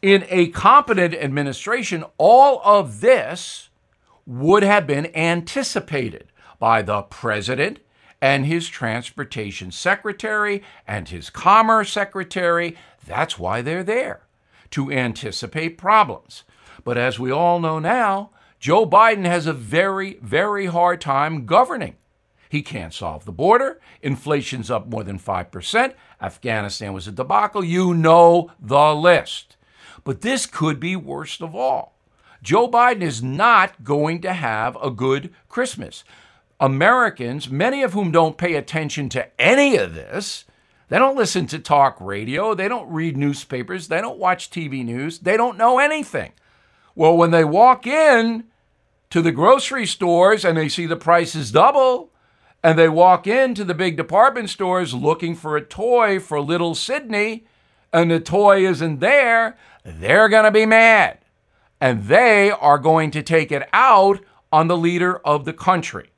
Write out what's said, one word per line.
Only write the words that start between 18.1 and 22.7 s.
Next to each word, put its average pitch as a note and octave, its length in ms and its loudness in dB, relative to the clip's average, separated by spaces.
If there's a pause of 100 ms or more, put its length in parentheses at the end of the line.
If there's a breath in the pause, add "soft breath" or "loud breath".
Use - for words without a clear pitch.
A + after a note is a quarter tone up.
Joe F#3+ 240 2
Biden G3+ 400 4
has F3 200 -2
a D#3+ 60 -4
very, F#3 680 -4
very G3 460 -2
hard F3 340 -2
time C#3+ 440 -4
governing. G#3+ 520 0 (500)
He D3 140 -6
can't F#2 320 -12